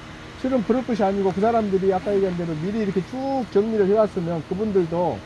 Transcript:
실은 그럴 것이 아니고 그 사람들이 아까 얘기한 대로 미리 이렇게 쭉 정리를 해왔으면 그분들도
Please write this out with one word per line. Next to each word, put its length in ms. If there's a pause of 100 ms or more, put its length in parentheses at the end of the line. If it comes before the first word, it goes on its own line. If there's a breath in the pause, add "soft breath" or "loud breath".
(420)
실은 220
그럴 220
것이 180
아니고 300
그 80
사람들이 520
아까 200
얘기한 240
대로 180
미리 240
이렇게 280
쭉 440
정리를 360
해왔으면 600
그분들도 800